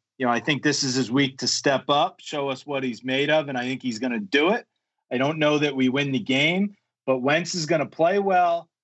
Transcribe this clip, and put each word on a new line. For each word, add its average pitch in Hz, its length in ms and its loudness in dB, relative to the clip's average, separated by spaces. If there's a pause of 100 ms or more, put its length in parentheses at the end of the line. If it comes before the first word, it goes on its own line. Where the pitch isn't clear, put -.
(180)
you 127 80 -2
know, 120 60 2
I 117 80 2
think 131 220 -2
this 147 220 0
is 131 120 -2
his 120 160 0
week 135 280 0
to 120 80 -4
step - 420 0
up, 151 300 0
show 139 300 -6
us 127 180 -8
what 139 160 -4
he's 117 200 -6
made 135 280 0
of, 151 180 2
and 131 80 -4
I 123 60 -4
think 127 180 -6
he's 120 160 -4
gonna 120 220 -2
do 143 320 2
it. 233 140 -2 (460)
I 127 60 -2
don't 151 220 0
know 151 180 2
that 143 180 0
we 131 140 2
win 139 220 0
the 127 80 0
game, 160 560 0 (300)
but 131 140 2
Wentz 160 360 0
is 160 100 -6
gonna 151 200 0
play 180 340 0
well. 180 500 2 (140)